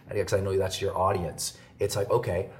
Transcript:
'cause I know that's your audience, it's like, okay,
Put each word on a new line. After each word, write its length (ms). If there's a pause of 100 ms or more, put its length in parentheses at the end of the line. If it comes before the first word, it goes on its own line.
(100)
'cause 240
I 60
know 180
that's 240
your 140
audience, 600 (220)
it's 180
like, 140
okay, 500